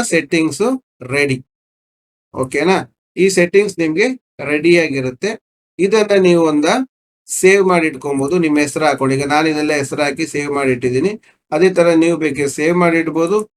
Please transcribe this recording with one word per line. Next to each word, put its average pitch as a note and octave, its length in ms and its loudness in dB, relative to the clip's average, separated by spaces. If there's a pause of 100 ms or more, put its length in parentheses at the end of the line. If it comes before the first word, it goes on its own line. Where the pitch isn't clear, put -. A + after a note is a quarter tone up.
(140)
ಸೆಟ್ಟಿಂಗ್ಸ್ D#3+ 520 -2 (480)
ರೆಡಿ. C#3+ 240 0 (1040)
ಓಕೆನಾ? D3+ 360 0 (440)
ಈ F#3+ 60 4 (100)
ಸೆಟ್ಟಿಂಗ್ಸ್ F#3+ 460 2
ನಿಮ್ಗೆ E3 240 0 (420)
ರೆಡಿ D#3 240 2 (120)
ಆಗಿರುತ್ತೆ. C3+ 460 -4 (540)
ಇದನ್ನ G#3 320 2 (100)
ನೀವು E3+ 140 4 (100)
ಒಂದ D3+ 160 0 (720)
ಸೇವ್ F#3+ 320 4
ಮಾಡಿ E3+ 180 2
ಇಟ್ಕೊಬಹುದು, C#3 460 -4 (100)
ನಿಮ್ಮ D3 200 2
ಹೆಸರು D#3 220 -4
ಹಾಕೊಂಡು. C3+ 300 0
ಈಗ C#3+ 160 -4
ನಾನು D#3 180 2
ಇದೆಲ್ಲ D3+ 300 -2
ಹೆಸರು D3 240 -6
ಹಾಕಿ C#3+ 200 -4 (100)
ಸೇವ್ C#3+ 220 -4
ಮಾಡಿ C#3 180 0
ಇಟ್ಟಿದ್ದೀನಿ, B2+ 360 -2 (440)
ಅದೇ F3+ 220 4
ತರ E3+ 100 4 (160)
ನೀವು E3+ 200 2
ಬೇಕಿದ್ರೆ C#3+ 360 -2
ಸೇವ್ D#3+ 240 2
ಮಾಡಿ E3 200 2
ಇಡ್ಬೋದು. E3 340 -2 (200)